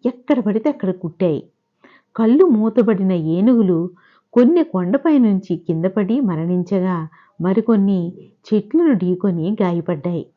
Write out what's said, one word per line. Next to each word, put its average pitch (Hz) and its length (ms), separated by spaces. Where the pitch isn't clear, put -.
ఎక్కడ 254 340
పడితే 220 300
అక్కడ 240 220
కుట్టాయి. 170 580
కళ్ళు 240 300
మూతబడిన 220 680
ఏనుగులు 180 760
కొన్ని 311 300
కొండపై 277 540
నుంచి 190 400
కింద 165 280
పడి 208 340
మరణించగా, 180 880
మరికొన్ని 196 720
చెట్లను 277 400
ఢీకొని 180 580
గాయపడ్డాయి. 175 760